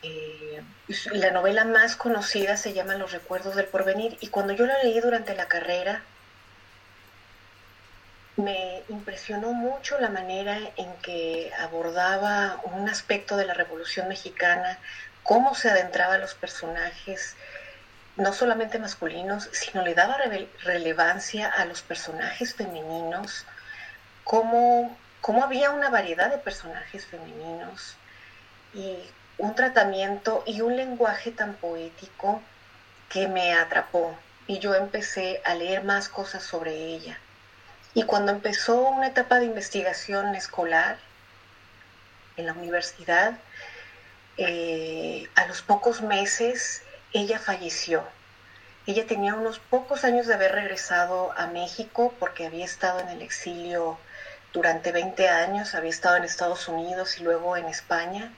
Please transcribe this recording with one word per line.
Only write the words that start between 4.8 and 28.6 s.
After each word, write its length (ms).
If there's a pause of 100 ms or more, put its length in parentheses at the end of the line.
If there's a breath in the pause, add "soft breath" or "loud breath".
leí 180
durante 360
la 120
carrera, 540 (2250)
me 540
impresionó 640
mucho 460
la 100
manera 480 (180)
en 160 (120)
que 560
abordaba 1040
un 260
aspecto 480
de 80
la 80
Revolución 540
Mexicana, 720 (420 loud breath)
cómo 320
se 160
adentraba 460
a 20
los 160
personajes, 1040 (800 loud breath)
no 160
solamente 460
masculinos, 760
sino 300
le 100
daba 240
reve-, 320 (140)
relevancia 840
a 180
los 180
personajes 720
femeninos, 880 (800 loud breath)
cómo, 720 (240)
cómo 220
había 260
una 200
variedad 420
de 80
personajes 680
femeninos, 880 (800 loud breath)